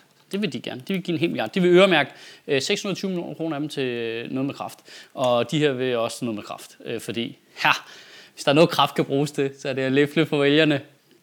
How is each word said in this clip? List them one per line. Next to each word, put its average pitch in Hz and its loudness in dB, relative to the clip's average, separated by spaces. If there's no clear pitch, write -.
Det 196 -4
vil 180 -4
de 120 -8
gerne. - -10
De 196 -4
vil 185 -4
give 170 -4
en 143 -4
hel - 0
milliard. 117 -4
De 190 2
vil 180 6
øremærke, 175 6
øh, 139 0
seks 202 -2
hundrede 202 -4
og 175 -4
tyve 196 -6
millioner 175 -6
kroner 160 -6
af 139 -6
dem 151 -6
til, 143 -6
øh, 117 -6
noget 131 -4
med 135 -6
kræft. - -12
Og 120 2
de 160 0
her 147 4
vil 127 -2
også 113 -4
noget 117 -4
med 101 -10
kræft, - -16
øh, 117 -8
fordi, 117 -8
ja, 156 6
hvis - -14
der 147 2
er 139 4
noget, 160 6
kræft 143 0
kan 160 0
bruges 143 0
til, 139 -2
så - -8
er 135 -4
det 131 -2
at 131 0
lefle 147 2
for 151 -2
vælgerne. 143 4